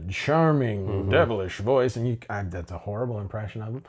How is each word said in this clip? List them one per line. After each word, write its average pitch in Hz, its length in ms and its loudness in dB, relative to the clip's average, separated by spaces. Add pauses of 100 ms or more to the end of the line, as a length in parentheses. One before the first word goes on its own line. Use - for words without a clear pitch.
charming, 110 1000 2
devilish 110 480 2
voice, 127 380 2
and 120 120 -2
you, 117 100 0 (120)
I, 104 120 -4
that's 90 300 -6
a 87 60 -8
horrible 110 420 -6
impression 107 420 -8
of 110 120 -8
him. 131 140 -10